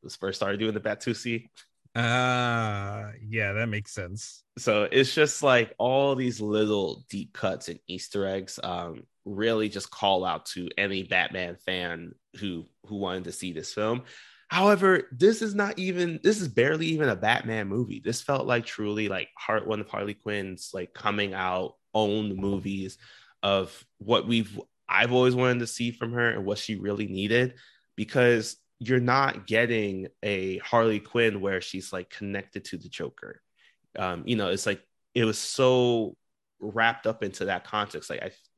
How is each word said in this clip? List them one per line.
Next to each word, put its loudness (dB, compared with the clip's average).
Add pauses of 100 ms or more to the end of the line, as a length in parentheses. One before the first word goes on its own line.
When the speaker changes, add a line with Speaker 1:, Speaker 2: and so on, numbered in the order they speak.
(200)
Speaker 1:
first -4
started -2
doing 0
the -6
Batusi. -4 (440)
Speaker 2:
Ah, 0 (120)
yeah, -2
that 0
makes -6
sense. -10 (140)
Speaker 1:
So 2
it's 6
just, 4
like, 6
all 4
these -2
little 2
deep -6
cuts -4
and -12
Easter -4
eggs, -4
um, -6 (200)
really 0
just -8
call 2
out -4
to -8 (120)
any 0
Batman -2
fan -6 (260)
who, -6 (220)
who -8
wanted -4
to -8
see -8
this -8
film. -2 (460)
However, 4 (100)
this 4
is -2
not -2
even, -2
this 4
is -2
barely 2
even 2
a 2
Batman 0
movie. -2
This -2
felt -2
like 0
truly, -4
like, -6
Har-, 0
one -2
of -8
Harley -4
Quinn's, -6
like, -8
coming -2
out -4 (180)
own 2
movies -4 (440)
of 0 (140)
what 2
we've, 0 (300)
I've 2
always 6
wanted 4
to -4
see -4
from -6
her 2
and -4
what -2
she -6
really -4
needed, 2 (420)
because 2 (220)
you're 2
not 2
getting 0 (120)
a -2
Harley 2
Quinn 0
where -2
she's, -10
like, -8
connected -8
to -8
the -16
Joker. -12 (560)
Um, -4
you 0
know, 0
it's -2
like, 0 (340)
it 4
was 2
so 4 (420)
wrapped 0
up -2
into -4
that -2
context. -6
Like, -8
I, -8 (260)